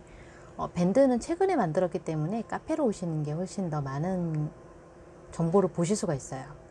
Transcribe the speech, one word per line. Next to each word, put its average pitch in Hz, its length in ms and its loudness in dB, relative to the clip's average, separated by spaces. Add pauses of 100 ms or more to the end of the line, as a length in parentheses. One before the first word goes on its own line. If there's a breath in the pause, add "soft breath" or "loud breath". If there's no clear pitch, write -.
(580 loud breath)
어, 156 100 -4
밴드는 233 520 4
최근에 359 360 2
만들었기 180 440 2
때문에 165 440 -2
카페로 302 420 -2
오시는 165 380 0
게 147 80 -2
훨씬 175 400 -4
더 151 100 -2
많은 156 720 -2 (800)
정보를 175 380 4
보실 175 260 0
수가 190 180 -2
있어요. 135 300 -8 (280)